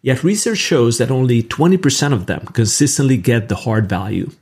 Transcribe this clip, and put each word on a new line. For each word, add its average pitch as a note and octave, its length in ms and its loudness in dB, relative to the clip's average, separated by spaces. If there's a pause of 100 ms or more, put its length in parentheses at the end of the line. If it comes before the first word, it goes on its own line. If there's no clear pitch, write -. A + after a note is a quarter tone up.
yet B2+ 200 0
research G3+ 360 0
shows A#2+ 400 2
that A#2 100 0
only B2+ 320 2
twenty F3 360 2
percent C#3+ 360 0
of F#2 140 -4
them D#2+ 260 -6
consistently C3 640 0
get A2+ 320 0
the G2+ 60 -2
hard G#2+ 340 -2
value F#2+ 400 -4 (120)